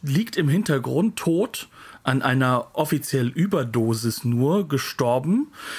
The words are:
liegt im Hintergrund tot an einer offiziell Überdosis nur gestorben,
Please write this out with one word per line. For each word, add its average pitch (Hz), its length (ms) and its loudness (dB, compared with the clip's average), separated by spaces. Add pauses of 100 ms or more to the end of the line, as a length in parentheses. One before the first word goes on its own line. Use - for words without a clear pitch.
liegt 160 340 0
im 156 120 2
Hintergrund 156 680 0
tot - 520 -2 (360)
an 131 160 2
einer 127 520 2
offiziell 143 560 0
Überdosis 120 960 0
nur 139 420 2
gestorben, 143 840 0 (260)